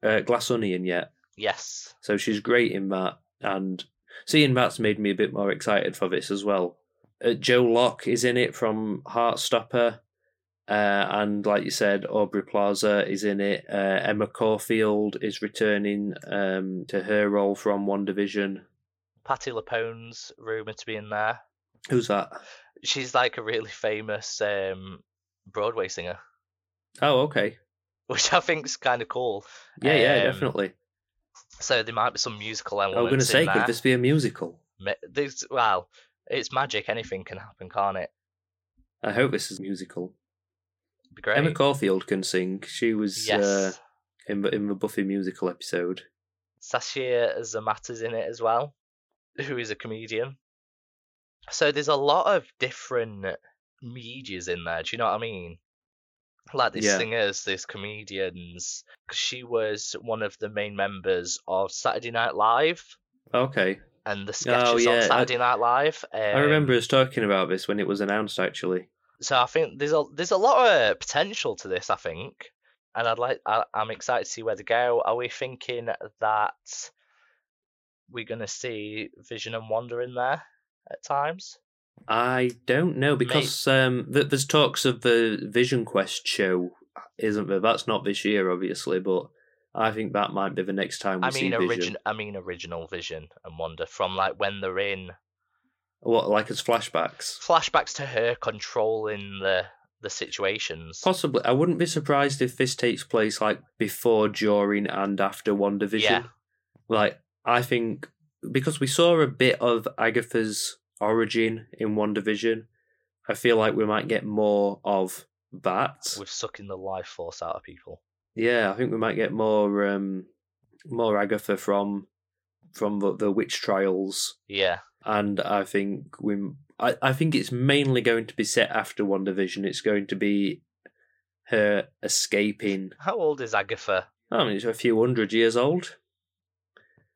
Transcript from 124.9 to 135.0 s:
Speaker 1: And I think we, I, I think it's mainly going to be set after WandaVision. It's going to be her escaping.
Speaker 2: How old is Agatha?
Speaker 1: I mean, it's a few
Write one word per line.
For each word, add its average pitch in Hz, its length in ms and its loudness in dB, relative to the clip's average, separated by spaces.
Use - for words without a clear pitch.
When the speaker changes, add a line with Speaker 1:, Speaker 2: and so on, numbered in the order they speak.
Speaker 1:
And 104 380 0
I 98 240 0
think 98 560 -4
we, 104 160 -2
I, 123 220 0
I 131 140 2
think 156 200 0
it's - 160 0
mainly 135 520 4
going 113 240 2
to - 100 -16
be 110 80 0
set 110 260 2
after 107 320 -2
WandaVision. 98 640 0
It's - 160 -4
going 104 280 0
to 101 80 -6
be 101 440 0
her 104 440 2
escaping. 101 960 0
Speaker 2:
How 226 180 -4
old 151 240 0
is 110 140 -6
Agatha? 101 540 -2
Speaker 1:
I 165 140 2
mean, 107 120 0
it's 107 100 -4
a 113 80 0
few 113 260 2